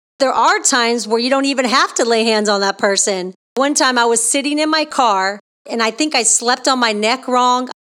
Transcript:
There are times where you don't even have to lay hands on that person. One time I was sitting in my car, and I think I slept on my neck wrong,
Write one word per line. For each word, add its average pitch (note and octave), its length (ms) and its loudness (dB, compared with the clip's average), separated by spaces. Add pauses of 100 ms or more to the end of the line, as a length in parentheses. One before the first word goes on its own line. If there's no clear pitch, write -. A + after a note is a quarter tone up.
(200)
There C4 120 2
are E4 280 2
times A#3 460 0
where A3 140 -2
you B3 100 -2
don't C4+ 140 0
even C4+ 220 0
have C4+ 300 0
to B3+ 100 0
lay A#3 180 2
hands G#3+ 240 0
on G3+ 140 0
that G3 160 -2
person. F#3+ 560 -2 (220)
One C#4 180 0
time C4 240 2
I A#3+ 80 4
was A#3 180 2
sitting C#4+ 340 -2
in D#4 120 0
my D#4 160 0
car, G#3 560 0 (280)
and A#3 140 -2
I A3 80 0
think D4+ 240 -2
I A#3+ 80 0
slept A#3+ 420 0
on C4 140 2
my A3+ 140 2
neck A3 340 -2
wrong, B3 400 2 (200)